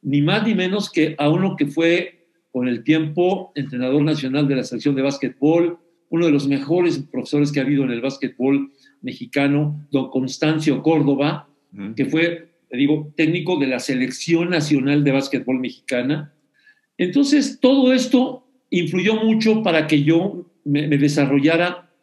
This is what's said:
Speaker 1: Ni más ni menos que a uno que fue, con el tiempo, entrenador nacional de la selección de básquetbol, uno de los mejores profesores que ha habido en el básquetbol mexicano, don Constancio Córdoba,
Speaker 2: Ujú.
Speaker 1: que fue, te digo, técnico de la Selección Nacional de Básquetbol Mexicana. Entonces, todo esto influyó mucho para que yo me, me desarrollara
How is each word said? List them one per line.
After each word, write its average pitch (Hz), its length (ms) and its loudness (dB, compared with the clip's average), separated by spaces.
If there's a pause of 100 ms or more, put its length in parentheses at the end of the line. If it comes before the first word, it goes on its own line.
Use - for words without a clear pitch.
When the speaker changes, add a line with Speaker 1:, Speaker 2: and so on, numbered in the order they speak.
Speaker 1:
Ni 143 200 0
más 196 220 0
ni 220 100 0
menos 185 360 -2
que 156 280 0
a 147 100 0
uno 180 280 0
que 147 100 0
fue, 165 600 -2 (260)
con 127 160 -2
el 120 140 -4
tiempo, 160 720 0
entrenador 135 480 -2
nacional 143 460 0
de 139 80 0
la 123 80 -4
selección 139 320 -2
de 131 60 -2
básquetbol, 151 760 0 (320)
uno 165 160 2
de 156 60 4
los 139 160 2
mejores 147 500 0
profesores 143 540 -2
que 143 80 -2
ha 131 40 0
habido 139 200 2
en 123 60 -2
el 117 100 -4
básquetbol 135 720 -2 (300)
mexicano, 143 920 -2
don 131 180 -2
Constancio 151 720 -2
Córdoba, 147 680 0 (240)
Speaker 2:
Ujú. 101 220 -12
Speaker 1:
que 131 120 -2
fue, 165 420 -2 (220)
te 131 60 -10
digo, 147 400 0
técnico 165 420 0
de 139 80 0
la 127 140 -2
Selección 139 720 -2
Nacional 147 520 0
de 143 100 2
Básquetbol 131 460 -2
Mexicana. 127 760 -6 (640)
Entonces, 277 640 2
todo 254 320 4
esto 254 540 0 (240)
influyó 185 460 0
mucho 220 460 2
para 160 240 2
que 151 160 2
yo 175 440 0 (180)
me, 147 240 0
me 143 100 2
desarrollara 147 920 0 (120)